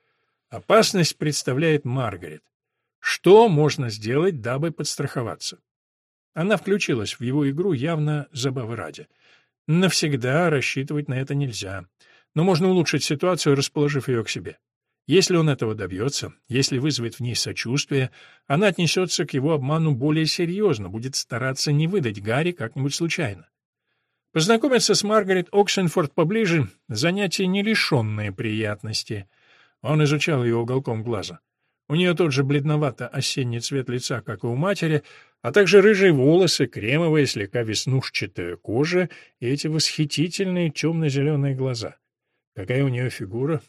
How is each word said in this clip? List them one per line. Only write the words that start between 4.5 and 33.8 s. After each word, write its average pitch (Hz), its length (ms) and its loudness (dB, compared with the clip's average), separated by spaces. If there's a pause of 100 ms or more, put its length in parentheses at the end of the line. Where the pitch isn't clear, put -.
подстраховаться? 139 880 -8 (800)
Она 190 220 0
включилась 160 600 -2
в 120 40 -8
его 139 260 0
игру 175 240 -2
явно 151 580 -2
забавы 127 440 -4
ради. 82 320 -12 (580)
Навсегда 156 840 2
рассчитывать 147 560 -2
на 127 80 -4
это 135 180 -4
нельзя. 101 540 -6 (480)
Но 156 80 2
можно 185 260 4
улучшить 165 340 2
ситуацию, 160 520 2
расположив 143 520 0
ее 117 160 0
к - 60 -8
себе. 90 300 -10 (500)
Если 175 260 4
он 156 140 4
этого 117 240 0
добьется, 101 600 -6 (160)
если 131 280 0
вызовет 120 380 -2
в - 60 -20
ней 120 140 -6
сочувствие, 131 760 -2 (340)
она 170 220 2
отнесется 180 580 0
к - 80 -12
его 147 200 0
обману 151 420 0
более 151 320 0
серьезно, 170 600 -2
будет 113 280 -8
стараться 131 560 -4
не 151 160 2
выдать 123 340 -2
Гарри 135 300 0
как-нибудь 135 420 -6
случайно. 135 560 -4 (840)
Познакомиться 226 600 2
с 180 100 2
Маргарет 190 480 0
Оксенфорд 190 640 0
поближе — 170 540 2 (220)
занятие, 180 580 0
не 196 160 2
лишенное 110 680 0
приятности. 107 960 -6 (540)
Он 151 220 2
изучал 147 400 2
ее 117 160 2
уголком 120 420 -4
глаза. 98 380 -6 (480)
У 147 80 -2
нее 180 180 2
тот 165 180 2
же 139 120 0
бледновато-осенний 135 1160 -2
цвет 131 280 -6